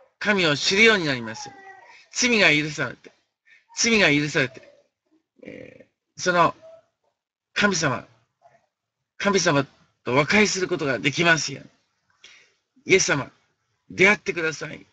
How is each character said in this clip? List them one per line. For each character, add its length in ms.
神 280
を 100
知 180
る 80
よ 120
う 20
に 80
な 100
り 60
ま 120
す 140
よ 80
う 40
に、 800
罪 20
が 120
許 180
さ 180
れ 80
て、 160
罪 240
が 120
許 140
さ 140
れ 80
て、 120
え 360
ー、 0
そ 100
の 220
神 200
様、 300
神 220
様 260
と 80
和 140
解 180
す 160
る 60
こ 100
と 80
が 140
で 120
き 120
ま 160
す 120
よ 100
う 20
に。 1300
イ 40
エ 20
ス 60
様、 260
出 180
会 100
っ 20
て 120
く 120
だ 100
さ 180
い。 220